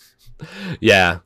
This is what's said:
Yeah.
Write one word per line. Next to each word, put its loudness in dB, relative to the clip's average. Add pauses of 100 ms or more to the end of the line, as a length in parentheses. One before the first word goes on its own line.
(800)
Yeah. 2